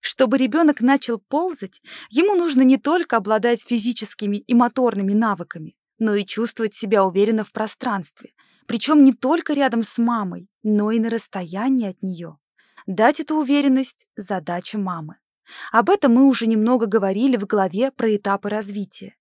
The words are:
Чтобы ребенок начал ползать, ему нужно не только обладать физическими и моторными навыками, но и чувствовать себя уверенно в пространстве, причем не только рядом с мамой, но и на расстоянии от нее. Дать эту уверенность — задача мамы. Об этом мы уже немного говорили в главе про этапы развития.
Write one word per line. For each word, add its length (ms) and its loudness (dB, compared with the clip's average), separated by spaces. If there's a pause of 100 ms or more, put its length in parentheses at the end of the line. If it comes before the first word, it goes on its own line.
Чтобы 360 0
ребенок 440 2
начал 360 0
ползать, 640 -6 (300)
ему 240 0
нужно 260 2
не 160 6
только 400 0
обладать 460 0
физическими 760 -4
и 160 -4
моторными 600 2
навыками, 640 -4 (240)
но 140 0
и 100 0
чувствовать 520 -4
себя 300 2
уверенно 380 0
в 80 -12
пространстве, 840 -8 (340)
причем 360 4
не 100 8
только 400 -2
рядом 280 0
с 160 -2
мамой, 500 -2 (140)
но 300 0
и 80 2
на 100 0
расстоянии 800 -4
от 140 -12
нее. 340 -10 (480)
Дать 340 2
эту 180 -4
уверенность — 680 0 (100)
задача 640 -6
мамы. 380 -8 (560)
Об 180 2
этом 240 4
мы 120 6
уже 200 2
немного 400 2
говорили 500 0
в 120 -4
главе 440 0
про 240 -2
этапы 340 -4
развития. 720 -8